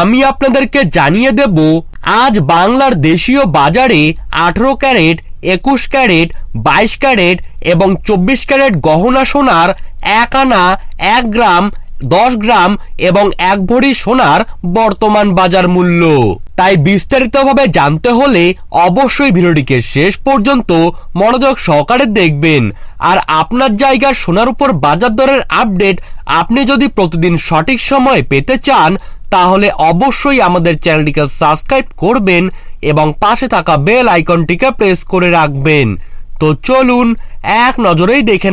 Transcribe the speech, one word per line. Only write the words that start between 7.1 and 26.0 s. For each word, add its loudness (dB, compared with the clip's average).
এবং 2
চব্বিশ 0
ক্যারেট 2
গহনা 2
সোনার 2
এক -4
আনা, 2
এক 0
গ্রাম, 2
দশ 2
গ্রাম 2
এবং 2
এক 0
ভরি 2
সোনার 2
বর্তমান 0
বাজার 2
মূল্য। 2
তাই 4
বিস্তারিতভাবে 0
জানতে 0
হলে 2
অবশ্যই 0
ভিডিওটিকে 2
শেষ 0
পর্যন্ত 0
মনোযোগ 2
সহকারে 2
দেখবেন। 2
আর 2
আপনার -2
জায়গার 0
সোনার 0
উপর 0
বাজার 0
দরের 2
আপডেট 0